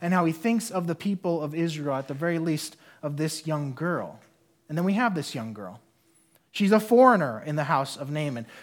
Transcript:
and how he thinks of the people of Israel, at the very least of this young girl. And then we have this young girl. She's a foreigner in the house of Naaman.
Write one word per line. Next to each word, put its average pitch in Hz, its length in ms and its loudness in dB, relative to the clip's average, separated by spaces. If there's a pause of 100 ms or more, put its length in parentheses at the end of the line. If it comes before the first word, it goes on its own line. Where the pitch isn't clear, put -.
and 175 120 0
how 180 120 4
he 160 80 2
thinks 226 360 0
of 185 160 -2
the 170 100 -2
people 180 460 -2
of 151 140 -6
Israel, 151 400 -2
at 135 120 -4
the 147 60 -6
very 165 240 -2
least 160 400 -2 (260)
of 147 120 -4
this 156 300 -4
young 147 280 -4
girl. 127 460 -4 (480)
And 156 100 -6
then 175 80 0
we 196 80 2
have 226 200 2
this 147 220 -6
young 113 180 -8
girl. 101 260 -12 (720)
She's 202 200 2
a 214 80 8
foreigner 214 680 6
in 151 100 -4
the 151 100 0
house 139 300 0
of 139 140 -10
Naaman. 143 380 -4 (160)